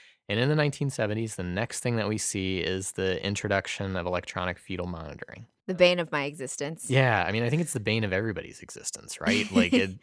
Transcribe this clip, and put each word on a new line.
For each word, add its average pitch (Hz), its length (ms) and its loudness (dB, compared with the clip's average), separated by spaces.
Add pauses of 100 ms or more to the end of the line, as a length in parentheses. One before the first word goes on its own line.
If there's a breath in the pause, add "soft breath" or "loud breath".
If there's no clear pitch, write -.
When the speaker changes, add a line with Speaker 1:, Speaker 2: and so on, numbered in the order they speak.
(320 loud breath)
Speaker 1:
And 104 80 2
in 131 120 4
the 151 60 2
nineteen 147 340 0
seventies, 110 460 -2
the 92 60 -6
next 90 380 -4
thing 120 160 0
that 104 100 0
we 110 120 0
see 95 400 -2
is 95 340 -2
the 92 340 -2
introduction 98 720 -2
of 87 100 -2
electronic 90 520 -2
fetal 90 280 -6
monitoring. 82 600 -10 (200)
Speaker 2:
The 185 80 -4
bane 180 240 8
of 165 140 -4
my 147 120 0
existence. 143 640 -6
Speaker 1:
Yeah, 123 360 6
I 95 60 0
mean, 113 100 0
I 120 60 0
think 156 140 2
it's 151 100 -4
the 120 80 -2
bane 107 240 2
of 92 80 0
everybody's 101 480 -2
existence, - 640 -12
right? 214 280 2
Speaker 2:
<laughs> - 20 -10
Speaker 1:
Like, 90 200 4
it, 95 200 4 (100)